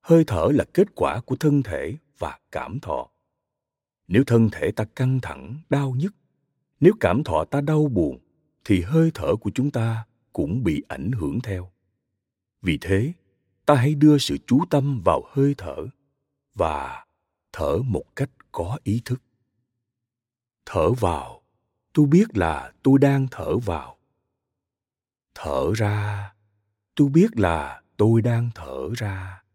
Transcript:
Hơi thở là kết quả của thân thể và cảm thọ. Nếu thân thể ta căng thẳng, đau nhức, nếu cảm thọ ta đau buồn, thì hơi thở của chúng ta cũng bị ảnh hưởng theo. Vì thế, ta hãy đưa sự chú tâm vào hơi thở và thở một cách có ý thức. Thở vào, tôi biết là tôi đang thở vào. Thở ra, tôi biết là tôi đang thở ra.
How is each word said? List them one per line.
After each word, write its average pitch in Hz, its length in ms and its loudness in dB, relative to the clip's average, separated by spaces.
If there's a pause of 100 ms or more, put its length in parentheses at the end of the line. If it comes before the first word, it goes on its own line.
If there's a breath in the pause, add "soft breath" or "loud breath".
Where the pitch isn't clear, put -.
Hơi 165 260 6
thở 87 280 0
là 107 100 2 (100)
kết 202 200 4
quả - 260 -2
của 131 160 -6
thân 143 260 2
thể 82 340 -6 (220)
và 78 200 -8 (140)
cảm 78 280 -10
thọ. 65 300 -8 (960)
Nếu 110 160 4
thân 113 280 4
thể - 180 -4
ta 107 140 -4
căng 131 360 -2
thẳng, 73 380 -12 (120)
đau 139 200 0
nhức, 139 240 -4 (680)
nếu 175 200 6
cảm 101 240 0
thọ 80 200 -2
ta 143 160 -4
đau 151 280 0
buồn, 80 300 -2 (460)
thì 95 160 2
hơi 160 340 2
thở 90 220 -2
của 104 180 -6
chúng 139 160 0
ta 113 360 -4 (260)
cũng 107 320 -4
bị 82 240 0
ảnh 71 240 -6
hưởng 95 280 -4
theo. 92 300 -8 (920)
Vì 82 180 0
thế, 101 320 0 (540)
ta 147 80 6
hãy 139 200 2
đưa 147 240 6
sự 139 280 -4
chú 127 140 4 (100)
tâm 139 340 0
vào 76 180 2 (100)
hơi 139 260 2
thở 78 280 -10 (680)
và 76 520 -4 (460)
thở 73 240 -2
một 110 280 -4 (120)
cách 135 140 -4 (220)
có 92 320 -8
ý 113 200 -4
thức. - 180 -6 (1400)
Thở 90 260 0
vào, 87 500 -4 (500)
tôi 151 140 4
biết 180 300 4
là 80 360 -2 (100)
tôi 135 160 6
đang 139 320 4
thở - 260 -4
vào. 85 420 -6 (1400)
Thở 71 400 -2
ra, 104 580 -4 (640)
tôi 143 140 2
biết 170 300 4
là 82 440 -2 (140)
tôi 110 260 4
đang 120 320 0
thở 67 420 -10
ra. 95 460 -10 (120)